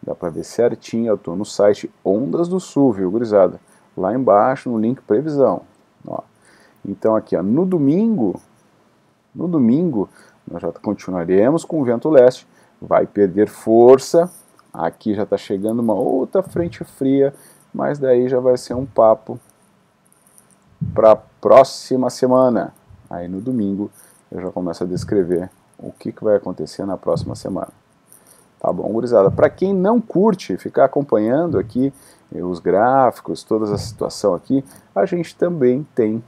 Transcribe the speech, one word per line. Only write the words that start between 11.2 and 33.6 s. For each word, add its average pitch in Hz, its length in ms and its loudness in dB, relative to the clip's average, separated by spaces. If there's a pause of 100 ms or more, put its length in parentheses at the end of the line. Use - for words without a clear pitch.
com 160 160 -6
o 135 40 -2
vento 120 240 -2
leste. 131 380 6 (340)
Vai 85 260 0
perder 101 420 2
força. 131 840 4 (400)
Aqui - 420 -6
já 98 120 -4
tá 101 100 -2
chegando 110 440 -4
uma 113 140 0
outra - 480 -2
frente 170 420 -8
fria, 139 500 0 (380)
mas 139 260 -4
daí 127 300 2
já 131 120 0
vai 127 160 2
ser - 180 -10
um 127 120 -6
papo 110 520 2 (1600)
pra 107 220 6
próxima - 920 2
semana. 127 640 2 (380)
Aí 87 180 -12
no 95 120 -8
domingo 101 500 -4 (400)
eu 90 120 -12
já 90 80 -8
começo 90 340 -8
a - 20 -6
descrever 90 640 -2 (280)
o - 120 -14
que - 220 -12
que - 100 -16
vai 107 140 2
acontecer 92 480 -6
na 95 140 -6
próxima - 360 -4
semana. - 360 -10 (920)
Tá - 120 -4
bom, 87 200 -6
gurizada? 113 380 4
Pra 143 180 2
quem 190 240 -2
não 202 280 2
curte 185 580 0
ficar - 260 0
acompanhando 135 760 0
aqui, 123 340 -2 (420)
eh, 82 100 -8
os 90 140 -6
gráficos, 113 840 0
toda 110 220 -2